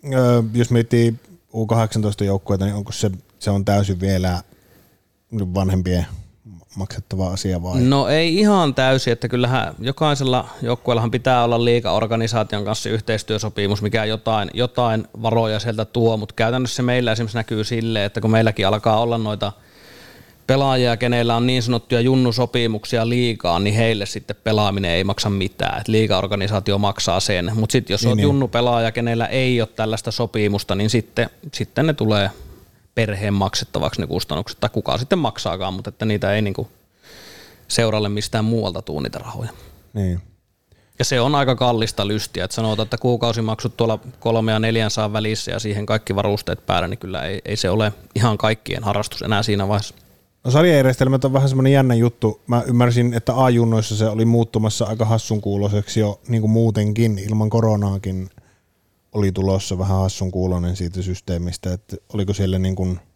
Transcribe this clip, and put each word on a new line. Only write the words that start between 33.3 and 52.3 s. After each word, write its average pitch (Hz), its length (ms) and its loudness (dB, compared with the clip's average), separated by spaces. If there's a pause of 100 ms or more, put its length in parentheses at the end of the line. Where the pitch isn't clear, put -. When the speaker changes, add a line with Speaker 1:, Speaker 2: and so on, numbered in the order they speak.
Speaker 1:
maksettavaksi - 680 -2
ne 80 60 -4
kustannukset, - 540 -6
tai 110 120 -2
kuka - 260 -2
sitten 135 200 0
maksaakaan, 95 560 -4
mut 95 120 -8
että - 180 -8
niitä 107 300 0
ei 107 80 0
niinku 104 260 -4 (1000)
seuralle 107 400 0
mistään 104 360 -2
muualta 107 380 -2
tuu 76 180 -8
niitä - 180 -6
rahoja. - 320 -10 (420)
Speaker 2:
Niin. 90 280 -2 (760)
Speaker 1:
Ja 131 60 0
se 127 160 0
on 135 140 2
aika 135 220 2
kallista 110 520 0
lystiä, 104 360 -4
että - 100 -6
sanotaan, 110 320 -2
että 117 120 -4
kuukausimaksut 113 800 -2
tuolla 110 220 0 (220)
kolme 113 320 2
ja 107 60 2
neljän 113 320 0
saan 107 220 -2
välissä 107 380 -4
ja 90 80 -4
siihen 104 280 -4
kaikki 107 280 -2
varusteet 101 520 -2
päällä, 90 220 0
niin 98 100 -6
kyllä 92 240 -8
ei, 95 220 -6
ei - 120 -4
se - 140 0
ole 107 220 2 (220)
ihan 107 240 2
kaikkien 110 460 -2
harrastus 101 380 -4
enää 104 200 0
siinä 98 260 0
vaiheessa. 104 260 -2 (500)
Speaker 2:
No, 127 60 -2
sarjajärjestelmät 135 760 4
on 135 80 2
vähän 135 160 4
semmonen 131 240 4
jännä 131 220 6
juttu. 117 520 2